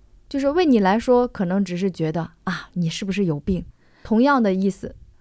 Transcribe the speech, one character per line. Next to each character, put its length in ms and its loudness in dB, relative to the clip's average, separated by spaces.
就 120 -6
是 100 2
为 140 2
你 140 4
来 200 4
说 300 2
可 160 -4
能 180 0
只 140 -4
是 140 -2
觉 200 -4
得， 200 -6
啊， 280 -8
你 160 -2
是 160 -8
不 80 -4
是 140 0
有 120 -2
病？ 260 -4
同 200 2
样 200 4
的 120 2
意 160 0
思， 260 -10